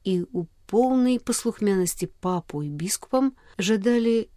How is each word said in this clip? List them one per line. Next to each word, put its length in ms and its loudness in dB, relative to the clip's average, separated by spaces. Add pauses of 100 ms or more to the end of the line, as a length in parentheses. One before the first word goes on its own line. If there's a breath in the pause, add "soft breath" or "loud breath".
і 240 0
ў 160 -4 (260)
поўнай 460 4
паслухмянасці 880 -2 (140)
папу 420 -4
і 80 -6
біскупам 600 -2 (280 soft breath)
жадалі 640 2 (120)